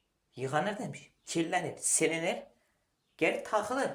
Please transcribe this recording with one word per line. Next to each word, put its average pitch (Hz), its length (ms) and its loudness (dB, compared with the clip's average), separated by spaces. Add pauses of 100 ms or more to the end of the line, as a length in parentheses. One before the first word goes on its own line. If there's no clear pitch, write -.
(360)
Yıkanır 151 420 0
demiş. 156 340 -8 (140)
Kirlenir, 170 520 0
silinir, 165 680 2 (720)
geri - 260 2
takılır. 226 520 0